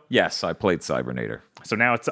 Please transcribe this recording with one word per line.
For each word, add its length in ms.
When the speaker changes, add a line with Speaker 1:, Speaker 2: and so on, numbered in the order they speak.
Speaker 1:
Yes, 340
I 100
played 280
Cybernator. 600
Speaker 2:
So 140
now 180
it's 180